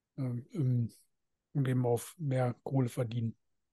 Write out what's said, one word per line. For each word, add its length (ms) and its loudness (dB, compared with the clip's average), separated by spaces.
Ähm, 360 -4
ähm, 360 2
und 140 0
eben 160 2
auf 340 0
mehr 440 0
Kohle 260 0
verdienen. 480 -4